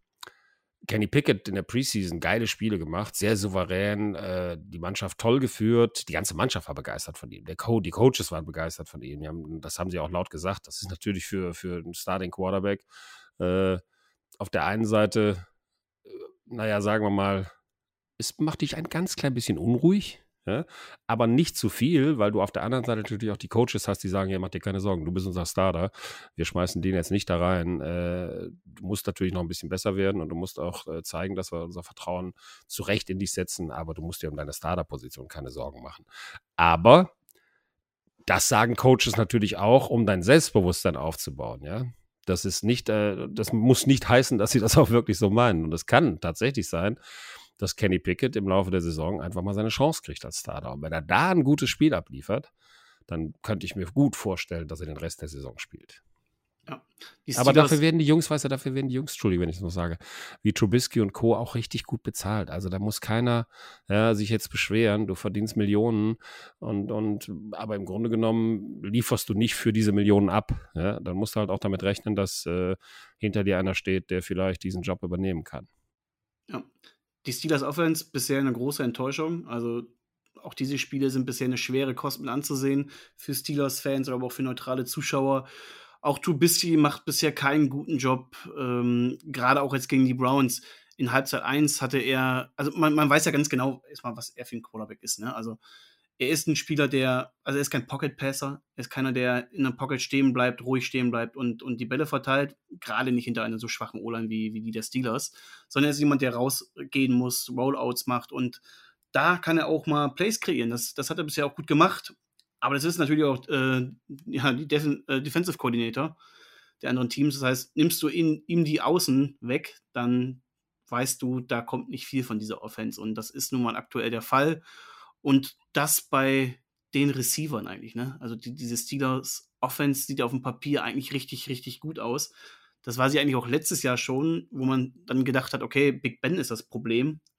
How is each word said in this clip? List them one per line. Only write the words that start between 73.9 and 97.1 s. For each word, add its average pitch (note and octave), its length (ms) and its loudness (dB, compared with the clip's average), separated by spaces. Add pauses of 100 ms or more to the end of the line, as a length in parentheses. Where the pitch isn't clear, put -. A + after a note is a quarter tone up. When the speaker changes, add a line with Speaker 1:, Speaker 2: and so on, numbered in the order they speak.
Speaker 1:
der F2+ 120 0
vielleicht F#2 400 -4
diesen F#2 200 -6
Job F2+ 200 -4
übernehmen F2 400 -2
kann. C2 240 -14 (800)
Speaker 2:
Ja. - 140 -10 (640)
Die B2+ 60 -6
Steelers D3 300 -2
Offense D#3+ 480 0
bisher C3+ 280 -2
eine C3+ 140 0
große C3+ 300 -4
Enttäuschung. C#3+ 640 -4
Also A#2 340 -4 (600)
auch - 120 -16
diese C3+ 240 -4
Spiele C3+ 320 -2
sind C3 160 0
bisher C3 200 -4
eine B2+ 120 0
schwere C3 360 -2
Kost C3+ 260 -6
mit C#3 100 -8
anzusehen C#3 600 -2 (260)
für - 180 -8
Steelers-Fans C3+ 760 -2
oder B2+ 80 -2
aber B2+ 100 -4
auch B2 60 -8
für C3+ 120 -4
neutrale B2+ 420 -4
Zuschauer. C3+ 600 0 (540)
Auch C#3+ 200 0
Trubisky E3 580 2
macht D3 260 2
bisher D3 280 0
keinen C#3+ 360 4
guten D3 300 -4
Job, B2+ 380 0 (200)
ähm, B2 680 0
gerade C3+ 360 2
auch C#3 140 0
jetzt C3 140 -4
gegen C3 180 6
die B2+ 80 0
Browns. C3 480 2 (340)
In B2 160 -2
Halbzeit C3 300 0
eins C#3+ 400 0
hatte C3+ 160 0
er, C3 580 0
also C#3+ 140 -2
man, D3+ 240 2
man D3+ 160 4
weiß D3+ 160 4
ja D#3+ 60 2
ganz D3 180 0
genau C3 400 -2
erstmal, B2 260 -10
was A#2 140 -14
er A#2+ 160 -16
für A#2+ 100 -12
ein A2+ 60 -12
Quarterback G#2+ 400 -14
ist, - 160 -6
ne? A2 160 -8
Also A2+ 240 -8 (600)
er C3 100 0
ist D#3 180 0
ein D3+ 80 0
Spieler, D3 320 0
der, C3 440 0 (120)